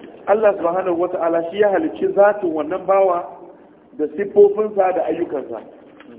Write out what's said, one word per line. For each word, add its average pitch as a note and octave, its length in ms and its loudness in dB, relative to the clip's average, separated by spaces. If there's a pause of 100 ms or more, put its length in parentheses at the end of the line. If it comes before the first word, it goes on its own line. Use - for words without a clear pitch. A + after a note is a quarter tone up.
(280)
Allah G#3 300 2
subhanahu E3+ 420 -2
wata'ala E3+ 520 -2
shi G3+ 80 -6
ya G#3 100 4
halicci F3 460 -2
zatin G3+ 360 2
wannan D#3 340 -6
bawa F#3 380 2 (720)
da D3+ 100 -4 (100)
siffofinsa G3+ 800 2
da D#3+ 120 -2
ayyukansa. C3+ 540 -6 (580)